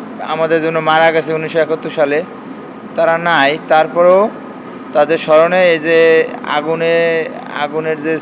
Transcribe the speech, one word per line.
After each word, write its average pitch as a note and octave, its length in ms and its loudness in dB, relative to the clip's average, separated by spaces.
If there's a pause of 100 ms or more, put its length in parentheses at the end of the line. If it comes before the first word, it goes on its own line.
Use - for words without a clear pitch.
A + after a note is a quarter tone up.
(220)
আমাদের D#3+ 400 -2
জন্য E3 160 -2
মারা D#3+ 320 2
গেছে D#3+ 240 0
উনিশশো D#3+ 240 -4
একাত্তর D#3 320 -2
সালে, D3 320 0 (720)
তারা E3 240 2
নাই, D#3+ 400 2 (100)
তারপরেও F3 640 4 (600)
তাদের D3+ 260 2
স্মরণে E3+ 540 4
এই E3 60 2
যে D#3+ 500 4 (180)
আগুনে, E3 760 0 (360)
আগুনের D#3 420 -4
যে D#3+ 180 -2